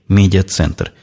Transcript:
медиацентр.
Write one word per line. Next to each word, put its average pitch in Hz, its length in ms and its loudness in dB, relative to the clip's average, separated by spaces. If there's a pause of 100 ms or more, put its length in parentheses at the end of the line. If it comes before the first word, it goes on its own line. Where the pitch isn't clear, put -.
медиацентр. 95 840 0 (100)